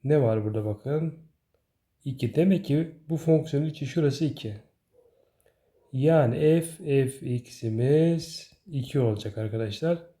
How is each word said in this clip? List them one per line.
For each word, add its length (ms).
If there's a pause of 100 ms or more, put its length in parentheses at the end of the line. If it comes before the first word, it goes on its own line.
ne 180
var 220
burada 220
bakın? 640 (760)
İki. 300
Demek 300
ki 260 (180)
bu 80
fonksiyonun 500
içi 180
şurası 400
iki. 280 (1400)
Yani 680
f, 460
f 180
x'imiz 1300 (160)
iki 320
olacak 380
arkadaşlar. 680 (160)